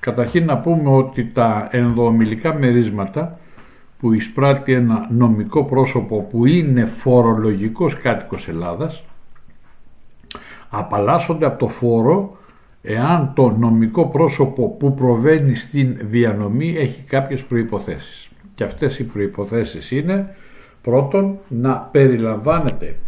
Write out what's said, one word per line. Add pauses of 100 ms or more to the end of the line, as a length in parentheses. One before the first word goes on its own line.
Καταρχήν,
να
πούμε
ότι
τα
ενδοομιλικά
μερίσματα (600)
που
εισπράττει
ένα
νομικό
πρόσωπο
που
είναι
φορολογικός
κάτοικος
Ελλάδας, (1700)
απαλλάσσονται
από
το
φόρο (460)
εάν
το
νομικό
πρόσωπο
που
προβαίνει
στην
διανομή
έχει
κάποιες
προϋποθέσεις. (240)
Και
αυτές
οι
προϋποθέσεις
είναι, (460)
πρώτον, (100)
να (160)
περιλαμβάνεται (120)